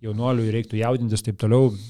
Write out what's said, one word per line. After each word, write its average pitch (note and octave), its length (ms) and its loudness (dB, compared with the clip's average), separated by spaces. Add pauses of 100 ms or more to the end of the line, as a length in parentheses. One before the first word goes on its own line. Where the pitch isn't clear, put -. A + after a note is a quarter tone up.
jaunuoliui A2+ 540 -2
reiktų A2 240 -4
jaudintis, A#2 420 0
taip G#2+ 160 -4
toliau, A#2 360 4 (160)